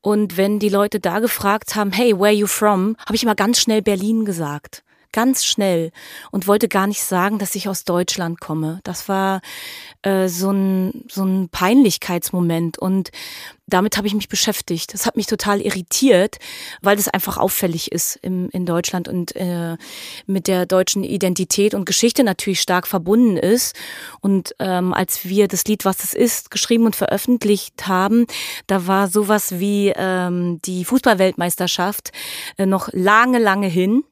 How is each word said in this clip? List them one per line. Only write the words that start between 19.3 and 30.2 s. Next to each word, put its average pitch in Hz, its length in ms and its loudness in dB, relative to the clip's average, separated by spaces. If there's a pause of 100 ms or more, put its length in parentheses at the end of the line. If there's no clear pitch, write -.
äh, 170 400 -4 (500)
mit 196 200 -2
der 180 180 2
deutschen 185 400 2
Identität 190 680 0
und 190 120 -2
Geschichte - 400 2
natürlich 190 360 -2
stark 180 240 0
verbunden 196 520 4
ist. 226 380 2 (440)
Und, 196 400 0
ähm, 185 340 0
als - 320 -2
wir 196 220 2
das - 180 -2
Lied 214 200 0
Was 190 180 0
es - 100 -6
ist - 380 0
geschrieben 226 340 2
und 220 120 0
veröffentlicht - 880 -2
haben, 202 400 2 (400)
da 185 200 0
war 196 200 2
sowas 202 520 0
wie, 202 360 2
ähm, 180 680 -2